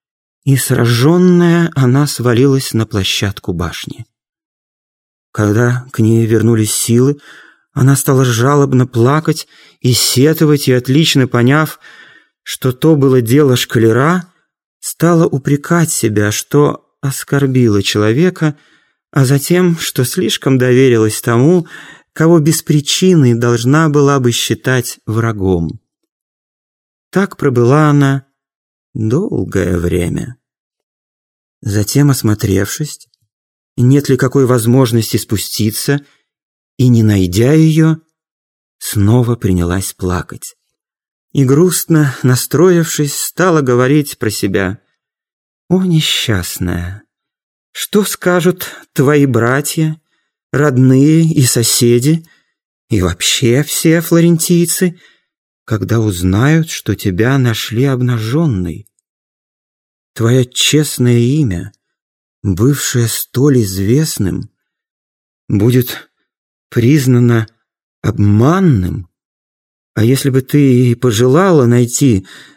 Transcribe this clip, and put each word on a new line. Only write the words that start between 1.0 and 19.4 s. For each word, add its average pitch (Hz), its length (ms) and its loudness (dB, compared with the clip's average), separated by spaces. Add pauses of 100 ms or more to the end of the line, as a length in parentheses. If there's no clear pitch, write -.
она 135 320 2
свалилась 131 680 0
на 110 140 -2
площадку 98 680 -6
башни. 85 540 -10 (1200)
Когда 120 600 0
к - 60 -14
ней 113 260 2
вернулись 110 480 0
силы, 131 480 0 (540)
она 135 220 2
стала 135 280 0
жалобно 127 600 0
плакать 139 600 -2 (340)
и 123 120 0
сетовать, 147 760 0
и, 131 40 2
отлично 131 560 0
поняв, 135 500 0 (640)
что - 300 -6
то 160 240 2
было 135 240 2
дело 127 360 2
Шкалера, 123 760 0 (460)
стала 165 480 0
упрекать 147 640 -2
себя, 104 400 -2
что - 680 -2
оскорбила 131 840 0
человека, 147 720 -2 (540)
а 139 140 0
затем, 170 520 0